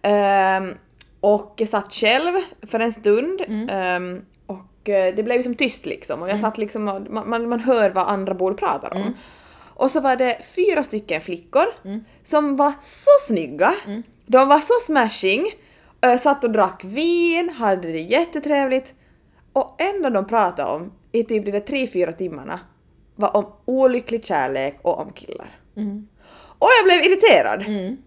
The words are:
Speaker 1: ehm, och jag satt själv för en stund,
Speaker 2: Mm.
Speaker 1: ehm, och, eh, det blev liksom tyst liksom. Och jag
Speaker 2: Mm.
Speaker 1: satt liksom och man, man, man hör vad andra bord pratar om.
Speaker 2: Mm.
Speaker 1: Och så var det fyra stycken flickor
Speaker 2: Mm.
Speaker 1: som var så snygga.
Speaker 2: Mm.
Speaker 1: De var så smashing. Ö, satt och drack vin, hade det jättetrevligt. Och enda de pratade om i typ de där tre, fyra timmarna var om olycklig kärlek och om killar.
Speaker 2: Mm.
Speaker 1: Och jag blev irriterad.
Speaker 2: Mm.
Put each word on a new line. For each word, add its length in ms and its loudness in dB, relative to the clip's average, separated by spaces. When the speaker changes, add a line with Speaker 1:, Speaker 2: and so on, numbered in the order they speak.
Speaker 1:
ehm, 720 2
och 380 0
jag 120 -2
satt 240 -4
själv 400 2
för 80 -2
en 120 0
stund, 560 0
Speaker 2:
Mm. 220 -6
Speaker 1:
ehm, 520 -4
och, 420 -14
eh, 260 2
det 80 -2
blev 140 0
liksom 180 -2
tyst 300 -4
liksom. 360 -8
Och 60 -8
jag 100 -2
Speaker 2:
Mm. 40 -4
Speaker 1:
satt 160 -4
liksom 300 -6
och 220 -6
man, 200 -8
man, 200 -4
man 100 -2
hör 300 2
vad 180 0
andra 260 -2
bord 260 -2
pratar 340 -4
om. 80 -4
Speaker 2:
Mm. 120 -4
Speaker 1:
Och 160 0
så 80 0
var 160 2
det 220 0
fyra 280 2
stycken 380 -6
flickor 420 -2
Speaker 2:
Mm. 180 -12
Speaker 1:
som 320 0
var 260 2
så 280 -2
snygga. 460 0
Speaker 2:
Mm. 160 -10
Speaker 1:
De 220 6
var 120 6
så 140 0
smashing. 600 0
Ö, 160 6
satt 260 0
och 80 0
drack 320 0
vin, 680 0
hade 420 -2
det 80 -4
jättetrevligt. 920 0
Och 280 -4
enda 280 -2
de 180 -2
pratade 440 0
om 200 -8
i 120 0
typ 220 -2
de 60 -4
där 80 -2
tre, 280 -4
fyra 240 -2
timmarna 480 -10
var 220 0
om 80 0
olycklig 600 0
kärlek 560 -2
och 180 -2
om 140 -12
killar. 360 -16
Speaker 2:
Mm. 300 -8
Speaker 1:
Och 100 4
jag 60 4
blev 260 6
irriterad. 560 4
Speaker 2:
Mm. 400 -6